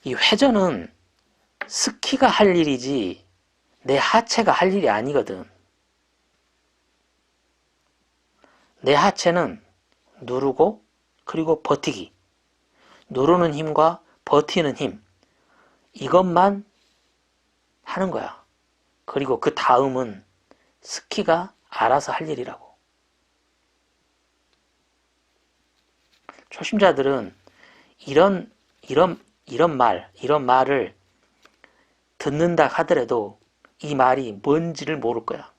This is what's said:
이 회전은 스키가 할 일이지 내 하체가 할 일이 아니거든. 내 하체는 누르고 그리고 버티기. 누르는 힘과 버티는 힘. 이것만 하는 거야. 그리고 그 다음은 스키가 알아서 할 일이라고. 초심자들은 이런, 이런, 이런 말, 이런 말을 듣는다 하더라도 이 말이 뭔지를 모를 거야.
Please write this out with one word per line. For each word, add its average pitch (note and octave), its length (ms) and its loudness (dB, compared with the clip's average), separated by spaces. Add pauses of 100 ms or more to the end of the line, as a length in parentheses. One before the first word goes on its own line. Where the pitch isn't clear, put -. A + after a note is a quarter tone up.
이 C3 100 -6
회전은 G3 760 0 (760)
스키가 - 580 -2
할 G3 300 4
일이지 C3 680 -2 (580)
내 C#3 140 0
하체가 G#3+ 540 0
할 F3 220 2
일이 F#3 160 0
아니거든. A2 600 -2 (3250)
내 C#3 140 2
하체는 E3+ 680 2 (600)
누르고 C3+ 600 0 (400)
그리고 D#3+ 380 -2
버티기. C3 500 -4 (960)
누르는 D#3+ 460 2
힘과 D#3 480 0 (220)
버티는 D3+ 520 0
힘. - 260 -8 (920)
이것만 F#3 720 2 (1200)
하는 F#3 260 -4
거야. - 320 -10 (640)
그리고 C3+ 340 -4
그 D3+ 160 -2
다음은 B2+ 680 0 (560)
스키가 - 760 -4 (140)
알아서 B2+ 420 0
할 D#3+ 180 -6
일이라고. - 460 -12 (3750)
초심자들은 C#3 840 0 (680)
이런, F3 520 2 (300)
이런, E3 400 0 (240)
이런 D3 300 0
말, G#2+ 380 0
이런 C#3+ 300 0
말을 B2+ 500 2 (1200)
듣는다 D#3+ 480 0
하더라도 B2 760 -2 (400)
이 D3 140 -8
말이 B2+ 380 2
뭔지를 D#3 680 -4
모를 A#2 260 -4
거야. - 340 -10